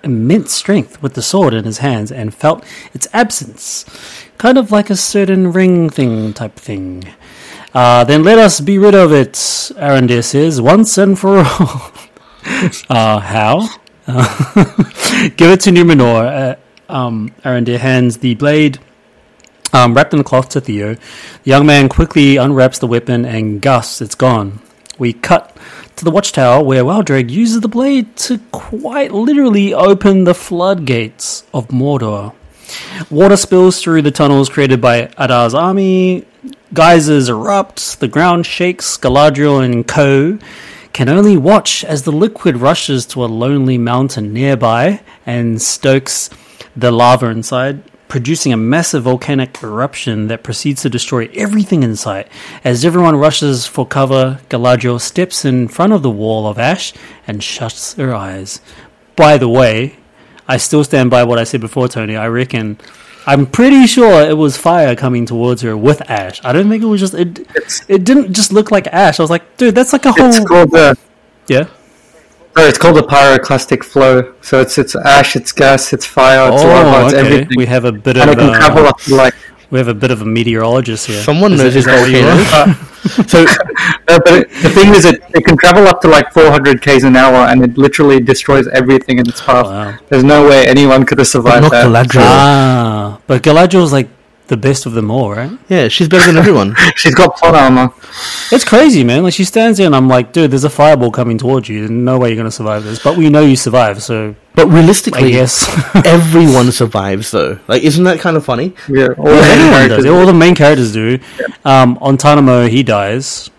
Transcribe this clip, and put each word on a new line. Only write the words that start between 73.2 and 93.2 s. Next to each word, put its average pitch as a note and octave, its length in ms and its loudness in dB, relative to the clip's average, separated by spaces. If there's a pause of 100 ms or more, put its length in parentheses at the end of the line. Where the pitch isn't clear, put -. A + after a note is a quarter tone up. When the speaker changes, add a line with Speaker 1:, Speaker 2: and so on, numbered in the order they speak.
Speaker 2:
flow. C3 580 0
So - 180 0
it's, C3 200 0
it's - 160 -4
ash, C#3 400 2
it's - 160 -6
gas, C3+ 420 0
it's - 120 -8
fire, C3 460 2
it's C#3 120 2
Speaker 1:
Oh, E3 40 4
Speaker 2:
lava, D3+ 380 4
it's C#3+ 80 2
Speaker 1:
okay. C3+ 120 2
Speaker 2:
everything. C3+ 320 0
Speaker 1:
We B2 100 0
have B2 180 -2
a A#2+ 80 0
bit B2+ 240 -2
Speaker 2:
And D3 140 4
Speaker 1:
of, B2 60 2
Speaker 2:
it - 20 -2
can C#3 100 4
Speaker 1:
uh, A2 80 0
Speaker 2:
travel D3+ 300 4
up C3+ 140 0
to, C3+ 140 0
like, C3 200 2 (340)
Speaker 1:
we C3 100 -2
have A#2+ 80 -2
a A#2 60 -2
bit B2 180 -2
of G#2+ 100 -4
a G#2+ 40 -8
meteorologist A#2 800 -2
here. G#2 140 -8
Speaker 3:
Someone F3 320 0
Speaker 1:
Is C#3+ 80 2
Speaker 3:
knows B2+ 120 2
Speaker 1:
that, C3+ 60 2
is B2 60 2
Speaker 3:
his - 0 -
Speaker 1:
that B2+ 160 4
what B2+ 80 2
you B2+ 140 2
Speaker 3:
volcanoes. D#3+ 540 2
Speaker 1:
want? - 100 -18
Speaker 3:
<laughs> - 0 - (400)
So E3+ 180 4
Speaker 2:
<laughs> - 640 -4
No, E3 160 4
but F3 240 4 (140)
the E3 80 2
thing G3+ 240 6
is, E3+ 120 6
it, - 180 2 (100)
it E3 100 2
can E3 140 4
travel F3+ 300 4
up F3+ 140 2
to, E3+ 60 2
like, D3 260 4
four D#3 180 6
hundred C#3 320 2
Ks C3+ 200 2
an C3 120 4
hour, B2+ 340 4
and B2+ 140 2
it A#2+ 120 -2
literally C#3 440 2
destroys B2+ 480 0
everything C3 500 0
in A#2+ 100 0
its - 140 -8
path. B2 240 2
Speaker 1:
Wow. G2+ 320 -10 (120)
Speaker 2:
There's C3 140 2
no D3 240 6
way C3+ 200 6
anyone C3+ 380 4
could A#2+ 120 -2
have C3 100 2
survived B2 420 2
Speaker 3:
But A#2+ 180 2
not A2+ 60 2
Speaker 2:
that. B2 140 2
Speaker 3:
Galadriel. B2+ 160 2
Speaker 1:
Ah, B2+ 1040 0